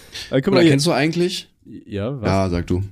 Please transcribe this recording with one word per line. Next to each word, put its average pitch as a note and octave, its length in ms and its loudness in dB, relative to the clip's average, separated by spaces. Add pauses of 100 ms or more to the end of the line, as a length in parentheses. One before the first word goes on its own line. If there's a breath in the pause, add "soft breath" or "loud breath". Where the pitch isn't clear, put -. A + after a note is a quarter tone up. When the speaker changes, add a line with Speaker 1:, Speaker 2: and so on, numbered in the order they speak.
(320 loud breath)
Speaker 1:
Ja, C3+ 80 0
guck C#3+ 80 -2
Speaker 2:
Oder G3 80 2
Speaker 1:
mal F3+ 60 6
hier. E3 100 8
Speaker 2:
kennst C#3+ 160 2
du F3 60 2
eigentlich? E3 560 -2 (360)
Speaker 1:
Ja, A2 360 -6
was? G#2 80 -4
Speaker 2:
Ja, F#2+ 200 2
sag E2+ 180 -2
du. F2+ 140 0 (100)